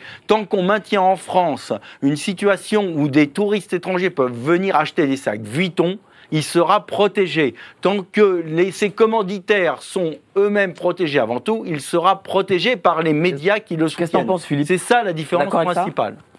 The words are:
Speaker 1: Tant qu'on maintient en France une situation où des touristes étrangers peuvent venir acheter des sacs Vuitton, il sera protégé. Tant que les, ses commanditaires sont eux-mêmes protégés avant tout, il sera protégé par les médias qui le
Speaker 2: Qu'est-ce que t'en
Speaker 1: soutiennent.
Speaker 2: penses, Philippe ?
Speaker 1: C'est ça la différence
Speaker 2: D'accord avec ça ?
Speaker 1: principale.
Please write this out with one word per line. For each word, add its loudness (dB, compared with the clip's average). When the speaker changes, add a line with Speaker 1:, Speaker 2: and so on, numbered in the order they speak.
Speaker 1:
Tant 2
qu'on 0
maintient 0
en 4
France -2
une 2
situation 0
où 0
des 4
touristes -2
étrangers -2
peuvent 0
venir 0
acheter 2
des 0
sacs -4
Vuitton, -2
il 0
sera 2
protégé. 0
Tant 2
que 2
les, 0
ses -2
commanditaires 0
sont -4
eux-mêmes 2
protégés -2
avant -2
tout, -4
il -4
sera 0
protégé 0
par 0
les 2
médias 0
qui -8
le 2
Speaker 2:
Qu'est-ce 0
que -4
t'en -2
Speaker 1:
soutiennent. 0
Speaker 2:
penses, -2
Philippe ? -2
Speaker 1:
C'est 2
ça 2
la -2
différence -2
Speaker 2:
D'accord 0
avec 0
ça ? 0
Speaker 1:
principale. -4